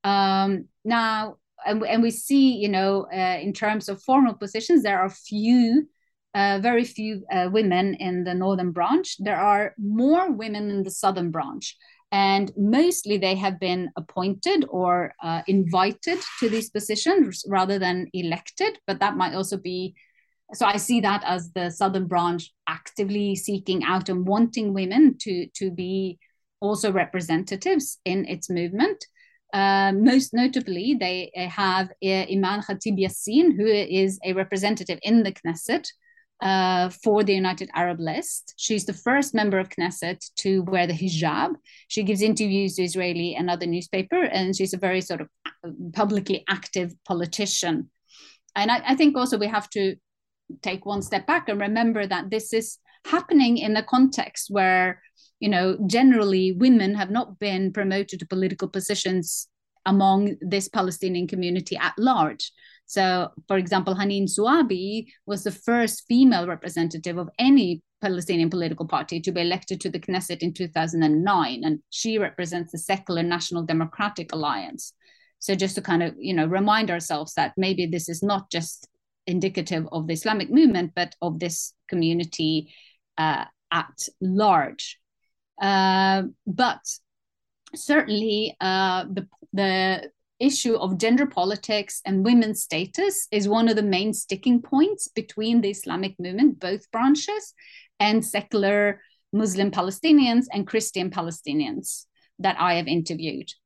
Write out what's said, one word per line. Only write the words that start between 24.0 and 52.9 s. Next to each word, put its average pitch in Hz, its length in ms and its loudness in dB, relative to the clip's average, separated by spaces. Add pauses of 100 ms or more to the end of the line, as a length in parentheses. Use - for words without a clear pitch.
and 185 180 -2
wanting 214 460 0
women 196 480 4
to, 180 340 -4
to 190 160 -4
be 185 480 -4 (400)
also 208 320 -2
representatives 185 1120 -2
in 190 200 -2
its - 240 -10
movement. 190 540 -2 (480)
Uh, 196 440 4
most 254 380 4
notably, 240 680 0
they, 180 360 -4
uh, 180 120 -6
have, 190 400 0 (160)
uh, 190 280 0
Iman 196 300 0
Khatib 196 380 -4
Yassin, 226 560 2
who 208 100 0
is 190 580 2
a 185 100 -2
representative 190 680 -2
in 220 220 4
the 190 80 -2
Knesset, 185 560 -6 (540)
uh, 185 480 2
for 214 340 2
the 196 100 2
United 185 400 -2
Arab 175 260 -2
List. - 580 -6
She's 208 280 -2
the 196 80 -4
first 269 400 0
member 208 260 2
of 190 100 -4
Knesset 175 500 -4 (200)
to 190 240 2
wear 175 240 0
the 175 60 -2
hijab. 170 600 -2 (340)
She 214 160 -4
gives 196 180 0
interviews 196 540 0
to 185 80 0
Israeli 175 520 -2
and 175 140 -2
other 175 180 -2
newspaper, 190 560 -2
and 190 320 0
she's 190 180 -2
a 190 40 -6
very 185 240 0
sort 170 200 -8
of, 151 80 -12 (160)
uh, - 240 -16 (240)
publicly 196 560 -2
active 185 440 -4 (120)
politician. 175 840 -4 (680)
And 208 160 2
I, 247 160 2
I 269 80 4
think 294 200 4
also 254 220 0
we 208 100 0
have 208 220 -2
to 196 260 -2 (640)
take 190 240 -6
one 202 160 -4
step 190 260 -4
back 330 200 0
and 208 140 -2
remember 214 460 0
that 190 220 -4
this 214 220 -4
is 226 260 -2 (280)